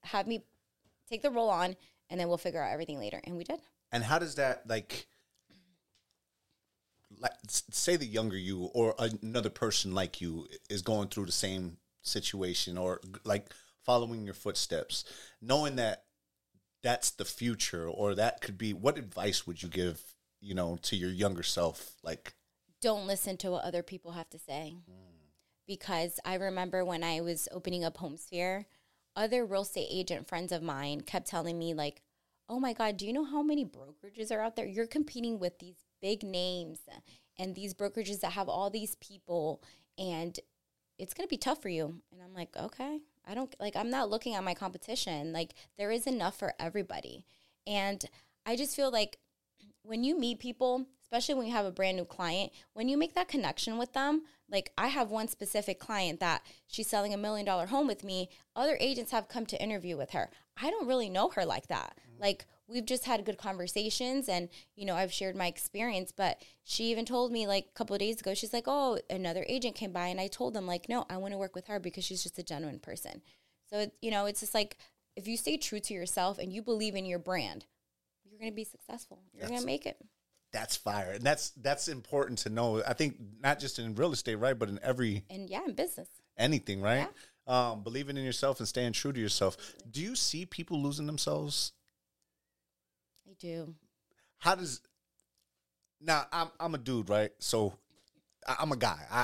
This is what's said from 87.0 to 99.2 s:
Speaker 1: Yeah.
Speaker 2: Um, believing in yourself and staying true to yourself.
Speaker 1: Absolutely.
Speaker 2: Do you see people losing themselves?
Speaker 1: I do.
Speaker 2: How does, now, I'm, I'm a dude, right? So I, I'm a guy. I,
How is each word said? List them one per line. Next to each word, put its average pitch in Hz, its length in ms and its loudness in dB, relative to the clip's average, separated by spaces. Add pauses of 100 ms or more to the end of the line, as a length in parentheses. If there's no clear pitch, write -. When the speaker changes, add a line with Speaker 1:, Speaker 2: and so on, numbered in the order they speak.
Speaker 1:
Yeah. 127 240 6
Speaker 2:
Um, 107 120 -4
believing 139 360 -4
in 135 60 0
yourself 131 360 2
and 113 80 -2
staying 120 240 2
true 139 220 0
to 131 60 -2
yourself. 101 380 2
Speaker 1:
Absolutely. - 340 -16
Speaker 2:
Do 135 100 -4
you 220 120 -4
see 170 300 0
people 170 380 -4
losing 147 240 0
themselves? 151 640 0 (1500)
Speaker 1:
I 196 120 -20
do. 165 360 -8 (640)
Speaker 2:
How 175 160 6
does, 165 280 -4 (1200)
now, 151 280 6
I'm, 165 180 2 (120)
I'm 165 140 0
a 147 40 0
dude, 117 300 0
right? 104 300 6
So 107 340 4 (720)
I, 127 140 0
I'm 151 120 2
a 131 40 0
guy. 107 220 4 (120)
I, 120 140 4